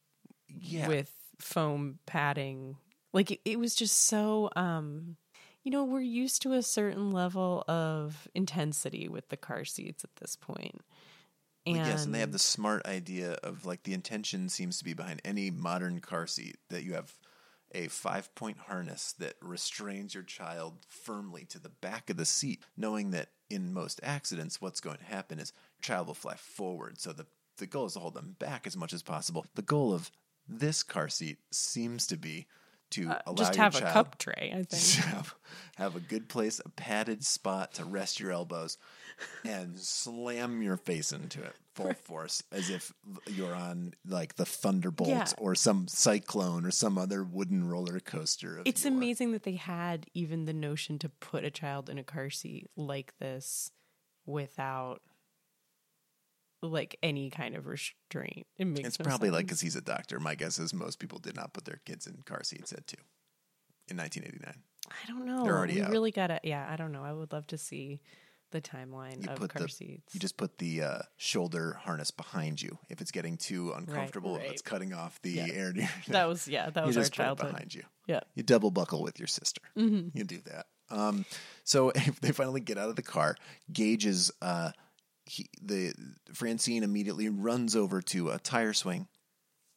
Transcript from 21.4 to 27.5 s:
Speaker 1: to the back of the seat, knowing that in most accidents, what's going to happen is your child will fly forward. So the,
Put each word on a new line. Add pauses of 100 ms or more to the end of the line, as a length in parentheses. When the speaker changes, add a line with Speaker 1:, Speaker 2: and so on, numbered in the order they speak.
Speaker 1:
to
the
back
of
the
seat, (160)
knowing
that (180)
in
most
accidents,
what's
going
to
happen
is (280)
your
child
will
fly
forward.
So
the, (320)